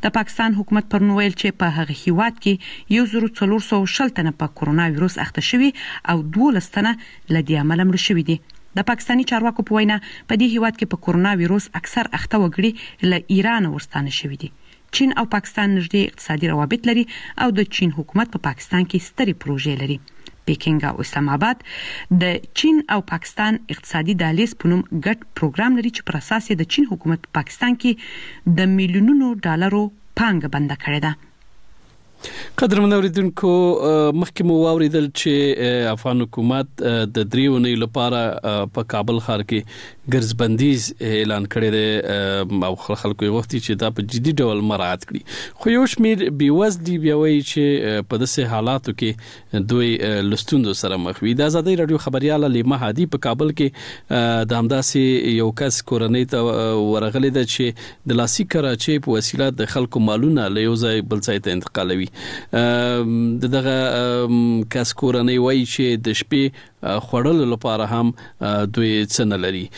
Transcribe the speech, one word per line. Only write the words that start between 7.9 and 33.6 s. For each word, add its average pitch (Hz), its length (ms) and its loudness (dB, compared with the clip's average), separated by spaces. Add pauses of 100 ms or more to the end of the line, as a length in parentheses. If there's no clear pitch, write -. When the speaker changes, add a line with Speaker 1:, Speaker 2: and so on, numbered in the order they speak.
Speaker 1:
شوي 175 260 2
دي. 160 180 0 (360)
د 190 60 -2
پاکستاني 240 400 0
چارواکو 226 400 0
په 208 120 -2
وینا 214 260 2 (280)
په 233 60 0
دې 214 80 4
هیواد 226 300 2
کې 220 120 -4
په 190 120 -4
کرونا 180 360 2
ویروس 185 420 2
اکثر 220 380 -2
اخته - 260 -2
وګړي 190 340 2 (300)
له 180 240 2
ایران 196 400 2
ورستانه 143 420 -4
شوي 139 280 -6
دي. 151 140 -10 (420)
چین 262 260 2
او 233 60 0
پاکستان 202 540 0
نږدې 175 180 -2
اقتصادي 165 520 -2
روابط 156 380 0
لري 233 200 2 (360)
او 240 80 2
د 202 120 2
چین 185 360 0
حکومت 208 340 -2
په 185 60 -4
پاکستان 175 460 -2
کې 180 140 -2
سترې 202 360 -2 (100)
پروژې 139 380 -2
لري. 139 160 -2 (460)
پیکینګ 151 400 0
او 135 160 -2
اسلام 143 280 -2
آباد 160 260 2 (580)
د 180 240 4 (180)
چین 311 260 4 (100)
او 208 100 2
پاکستان 214 580 -2 (100)
اقتصادي 160 460 -2
دهلیز 175 440 0
په - 100 2
نوم 180 120 4
ګډ 190 360 -2 (240)
پروګرام 214 380 2
لري 233 120 0
چې - 140 -12
پر 165 120 -6
اساس 214 340 -2
یې 214 40 2
د 160 80 -2
چین 285 280 2
حکومت 165 280 -2
په - 140 -14
پاکستان 247 500 -2
کې 240 120 2 (520)
د 175 140 4
میلیونونو 202 720 4
ډالرو 196 560 0 (300)
پانګه 185 260 2
بنده 143 280 0
کړې 147 260 -2
ده. 151 160 -2 (1400)
Speaker 2:
قدرمن 202 360 4
اوریدونکو، 185 920 2